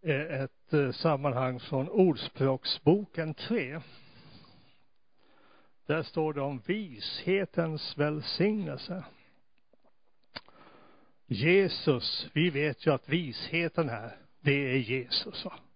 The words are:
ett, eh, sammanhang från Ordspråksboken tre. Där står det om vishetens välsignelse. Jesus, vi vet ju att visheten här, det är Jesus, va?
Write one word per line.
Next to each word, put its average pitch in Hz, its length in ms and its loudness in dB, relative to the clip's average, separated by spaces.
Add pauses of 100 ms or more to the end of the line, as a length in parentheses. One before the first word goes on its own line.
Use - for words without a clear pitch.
ett, 143 680 -4
eh, 139 200 4
sammanhang 131 680 0
från 135 280 -2
Ordspråksboken 156 1500 2
tre. 160 460 -4 (2000)
Där 156 160 0
står 156 320 -4
det 143 60 -4
om 135 260 -4
vishetens 170 1300 -4
välsignelse. 156 1040 -2 (2250)
Jesus, 147 1040 2
vi 170 180 2
vet 143 360 -2
ju 160 60 6
att - 160 -2
visheten 160 800 -2
här, 113 280 -8 (240)
det 139 340 2
är - 20 4
Jesus, 127 680 -4
va? - 100 -10 (220)